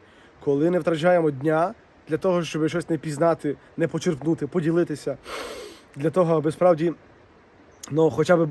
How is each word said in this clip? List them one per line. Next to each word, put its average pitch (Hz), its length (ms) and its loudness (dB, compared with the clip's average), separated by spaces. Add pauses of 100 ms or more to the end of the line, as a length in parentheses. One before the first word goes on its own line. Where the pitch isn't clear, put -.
(440)
коли 143 260 2
не 180 80 2
втрачаємо 165 520 2
дня 156 440 0 (340)
для 156 80 -2
того, 180 260 0
щоб 156 260 -2
щось 160 220 -6
не 160 80 -2
пізнати, 151 580 -2 (200)
не 160 120 0
почерпнути, 151 580 -4
поділитися, 160 720 -2 (800)
для 143 140 -2
того, 165 260 2
аби 151 160 0
справді, 170 400 2 (1000)
ну, 156 200 4
хоча 156 260 4
б 165 140 2